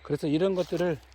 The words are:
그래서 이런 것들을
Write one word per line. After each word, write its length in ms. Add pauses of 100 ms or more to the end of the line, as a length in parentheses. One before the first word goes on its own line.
그래서 240
이런 280
것들을 440 (160)